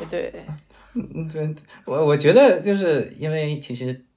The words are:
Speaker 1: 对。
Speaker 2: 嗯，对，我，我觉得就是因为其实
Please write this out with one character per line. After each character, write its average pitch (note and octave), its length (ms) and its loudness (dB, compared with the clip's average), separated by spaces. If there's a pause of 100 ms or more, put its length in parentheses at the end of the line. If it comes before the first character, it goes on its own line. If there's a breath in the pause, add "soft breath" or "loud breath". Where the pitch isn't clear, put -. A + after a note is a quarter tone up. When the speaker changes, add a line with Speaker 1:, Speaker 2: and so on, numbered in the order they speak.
Speaker 1:
对。 E3+ 240 -8 (600 soft breath)
Speaker 2:
嗯， E3 360 -8
对， D#3 260 -6 (300 loud breath)
我， D3+ 220 0
我 D3 100 4
觉 D3 160 4
得 B3 260 8
就 G3+ 160 0
是 E3 420 0
因 D#3 140 -6
为 D3+ 280 -4
其 B2+ 140 -12
实 B2+ 320 -8 (120)